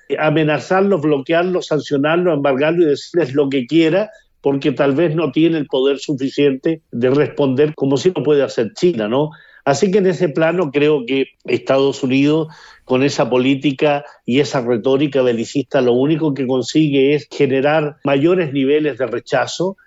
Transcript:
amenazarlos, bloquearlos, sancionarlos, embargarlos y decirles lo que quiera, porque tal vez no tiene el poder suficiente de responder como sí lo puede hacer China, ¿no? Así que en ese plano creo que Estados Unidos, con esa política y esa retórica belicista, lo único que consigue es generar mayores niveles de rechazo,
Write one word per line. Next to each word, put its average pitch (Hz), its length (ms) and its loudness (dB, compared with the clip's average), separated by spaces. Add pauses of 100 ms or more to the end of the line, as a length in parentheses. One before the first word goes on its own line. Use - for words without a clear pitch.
(180)
amenazarlos, 156 840 0
bloquearlos, 165 680 0
sancionarlos, 156 680 0
embargarlos 147 480 0
y 151 40 2
decirles 143 440 -2
lo 139 160 0
que 135 180 -2
quiera, 165 420 2 (300)
porque 139 320 -2
tal 139 240 0
vez 156 180 0
no 156 200 -2
tiene 165 240 2
el 139 100 -6
poder 135 320 0
suficiente 139 840 -2 (100)
de 120 160 0
responder 139 680 2
como 135 220 0
sí 185 180 2
lo 147 80 -2
puede 143 180 2
hacer 120 320 -2
China, 117 360 0
¿no? 143 220 0 (340)
Así 143 260 2
que 196 80 2
en 185 80 2
ese 180 220 0
plano 160 420 0
creo 147 340 2
que 135 220 -2 (160)
Estados 135 580 0
Unidos, 147 460 0 (380)
con 127 180 0
esa 139 260 0
política 139 720 0 (220)
y 120 140 0
esa 139 220 -2
retórica 135 600 0
belicista, 127 600 -2
lo 123 120 2
único 151 400 0
que 135 140 -4
consigue 139 640 2
es 143 160 -4
generar 147 720 0
mayores 151 500 0
niveles 143 440 0
de 127 80 -2
rechazo, 120 720 -4 (100)